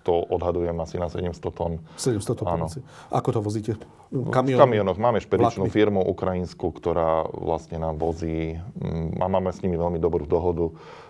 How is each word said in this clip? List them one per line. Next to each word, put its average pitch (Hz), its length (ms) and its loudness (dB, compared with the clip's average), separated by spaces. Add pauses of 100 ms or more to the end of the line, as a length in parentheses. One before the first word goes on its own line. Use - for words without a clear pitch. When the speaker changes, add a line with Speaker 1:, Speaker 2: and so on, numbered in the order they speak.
Speaker 1:
to 87 140 2 (100)
odhadujem 85 540 -2
asi 82 240 -6
na 85 80 -4
sedemsto 87 400 -6
tón. 82 320 -6 (160)
Speaker 2:
Sedemsto 117 400 -2
tón 104 80 -4
Speaker 1:
Áno. 85 160 0
Speaker 2:
pomoci. 80 160 -6 (320)
Ako 123 240 0
to 117 80 2
vozíte? 107 320 -4 (400)
Speaker 1:
V 120 160 -2
Speaker 2:
Kamión? 131 320 4
Speaker 1:
kamionoch. 104 320 6
Máme 110 240 4
špedičnú 95 480 2
Speaker 2:
Vlakmi? - 80 -2
Speaker 1:
firmu 104 300 6
ukrajinskú, 92 640 -2
ktorá 80 560 2
vlastne 82 560 -4
nám 80 160 -2
vozí, 82 560 -2
mm, 82 640 -6
a 90 80 0
máme 92 240 0
s 85 80 -10
nimi 90 160 -2
veľmi 85 240 0
dobrú 82 240 0
dohodu. 82 480 0 (400)